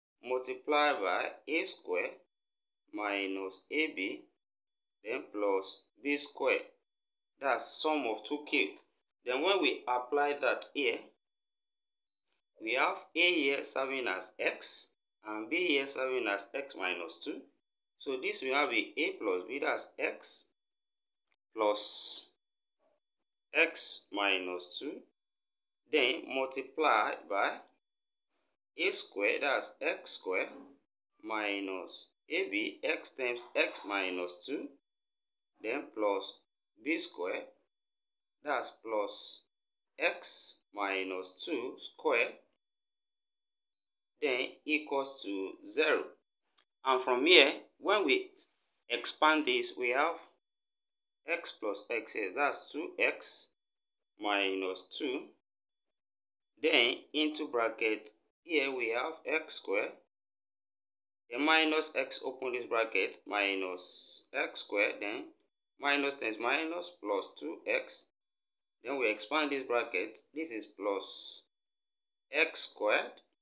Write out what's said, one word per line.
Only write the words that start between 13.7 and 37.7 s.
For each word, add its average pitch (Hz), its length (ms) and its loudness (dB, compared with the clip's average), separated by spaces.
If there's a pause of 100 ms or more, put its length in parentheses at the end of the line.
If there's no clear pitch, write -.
serving 135 340 -2
as 92 180 0 (140)
x - 500 -4 (380)
and 107 220 -6
B 175 200 0
here 139 260 2
serving 131 340 -2
as 101 120 0 (140)
x 139 220 -8
minus 87 360 -4 (120)
two. 185 160 -6 (600)
So 131 200 -4
this 202 220 -6
will 131 100 -2
now 143 160 4
be 113 300 0
A 131 200 -2
plus 92 300 0
B, 135 100 -6
that's 139 260 -2 (140)
x - 280 -4 (1300)
plus - 640 0 (1300)
x - 460 0 (120)
minus 92 520 0 (140)
two, 165 220 -8 (920)
then 143 380 2
multiply 131 840 2 (140)
by 104 300 0 (1200)
A 180 140 2
square, - 480 0
that's 131 280 2 (120)
x - 400 -4
square, 92 280 -2 (760)
minus 101 640 -2 (380)
A 185 220 -2
B, - 340 -2
x 156 240 -2 (100)
times 123 220 -2 (160)
x 160 220 0 (100)
minus 92 440 -2 (140)
two, 190 200 -6 (960)
then 127 200 -4 (120)
plus 101 300 0 (580)
B 160 200 -2 (100)
square, - 300 -4 (1000)